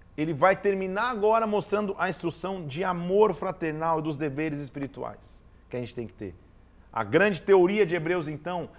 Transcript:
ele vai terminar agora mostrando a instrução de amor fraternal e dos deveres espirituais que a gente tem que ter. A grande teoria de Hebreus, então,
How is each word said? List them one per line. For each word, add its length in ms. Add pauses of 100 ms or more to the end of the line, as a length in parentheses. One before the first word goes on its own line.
(160)
ele 160
vai 220
terminar 560
agora 360
mostrando 520
a 100
instrução 580
de 180
amor 500
fraternal 640
e 40
dos 140
deveres 440
espirituais 800 (260)
que 80
a 40
gente 140
tem 120
que 60
ter. 220 (580)
A 120
grande 380
teoria 420
de 100
Hebreus, 340
então, 500